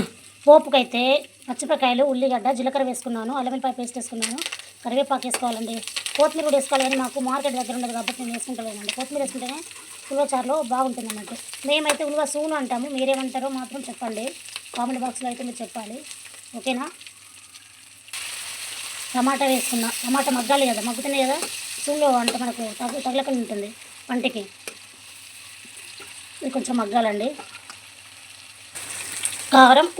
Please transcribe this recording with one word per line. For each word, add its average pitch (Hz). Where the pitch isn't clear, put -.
పోపుకైతే 269
పచ్చిమిరపకాయలు, 262
ఉల్లిగడ్డ, 254
జీలకర్ర 269
వేసుకున్నాను, 233
అల్లం 254
వెల్లిపాయ 262
పేస్ట్ 240
వేసుకున్నాను, 226
కరివేపాకు 254
వేసుకోవాలండి, 233
కొత్తిమీర 294
కూడా 285
వేసుకోవాలి. 269
కానీ 269
మాకు 254
మార్కెట్ 269
దగ్గర 247
ఉండదు 240
కాబట్టి 233
నేను 233
వేసుకుంటలేనండి. 220
కొత్తిమీర 269
వేసుకుంటేనే 262
ఉలవ 277
చారులో 254
బాగుంటుంది 247
అన్నట్టు. 208
మేమైతే 294
ఉలవ 294
సూను 302
అంటాము, 254
మీరేమంటారో 262
మాత్రం 254
చెప్పండి, 226
కామెంట్ 247
బాక్స్లో 254
అయితే 247
మీరు 240
చెప్పాలి. 220
ఓకేనా? 254
టమాటా 262
వేసుకున్నా, 240
టమాటా 269
మగ్గాలి 269
కదా, 208
మగ్గుతున్నాయి 269
కదా, 269
సూన్లో 294
అంటే 240
మనకు 240
తగు-, 247
తగలకుండా 269
ఉంటుంది 208
పంటికి. 247
ఇది 277
కొంచెం 240
మగ్గాలండి. 214
కారం, 269